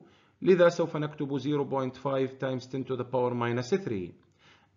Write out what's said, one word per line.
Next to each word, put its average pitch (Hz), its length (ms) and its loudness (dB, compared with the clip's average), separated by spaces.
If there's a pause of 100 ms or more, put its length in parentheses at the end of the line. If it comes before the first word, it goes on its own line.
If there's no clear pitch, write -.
(420)
لذا 175 260 8
سوف 170 280 0
نكتب 147 420 -4
zero 143 260 0
point 131 320 -4
five 135 420 -2
times 131 280 -4
ten 135 180 -6
to 131 120 -4
the 123 80 -4
power 123 300 0
minus 120 400 0
three. 110 380 -4 (640)